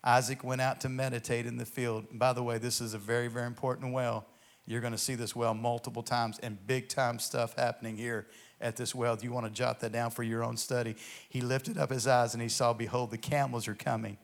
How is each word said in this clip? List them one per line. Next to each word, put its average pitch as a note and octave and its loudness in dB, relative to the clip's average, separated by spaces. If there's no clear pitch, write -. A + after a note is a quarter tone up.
Isaac B2 4
went B2+ 0
out C3 2
to C3 -2
meditate B2 0
in A#2+ -4
the A#2+ -4
field. A2+ -2
By B2 4
the B2 0
way, A#2 0
this A#2 0
is A2 -4
a A2 -6
very, A#2 0
very A#2+ -4
important B2+ -2
well. A#2 0
You're A2+ -2
gonna A#2 -2
see B2+ 0
this A#2 -4
well A2+ 4
multiple A#2 -2
times A#2 0
and G#2+ -6
big C3 0
time A#2+ 0
stuff A#2+ 0
happening A#2 0
here A2+ -2
at A#2 -2
this A#2 -4
well. A#2+ 2
Do A2 -8
you A#2+ -2
wanna A#2 -2
jot A#2 0
that A2+ -2
down A#2 0
for A#2+ -4
your A2+ 0
own A#2 -2
study? A2+ 0
He B2+ -2
lifted C3 0
up C#3+ 2
his C3 0
eyes B2 6
and A#2 -2
he A#2 0
saw, A#2+ 4
behold, A#2 -2
the A#2 -6
camels C3 0
are G#2 -2
coming. A2+ -2